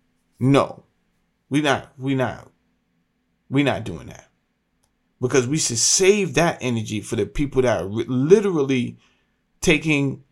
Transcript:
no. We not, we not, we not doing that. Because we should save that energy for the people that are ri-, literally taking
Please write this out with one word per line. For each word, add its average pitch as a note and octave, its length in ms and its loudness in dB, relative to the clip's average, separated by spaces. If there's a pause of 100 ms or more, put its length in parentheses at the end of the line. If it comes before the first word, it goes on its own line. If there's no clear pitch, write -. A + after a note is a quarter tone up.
(400)
no. B2+ 460 2 (640)
We C#3+ 120 0
not, C3 360 -2
we C3+ 180 -4
not, G#2 360 -6 (960)
we C#3 140 0
not A2 200 -2
doing E2 240 -10
that. - 220 -20 (920)
Because B2+ 260 2
we D3+ 100 -2
should A#2+ 200 -2
save F#3+ 560 2
that D#3 280 0
energy A2+ 400 -4
for - 140 -8
the G#2 100 0
people C#3 360 -2
that A2 200 2
are F#2+ 60 -8
ri-, G#2+ 180 -6
literally C3+ 920 2 (640)
taking D3 720 0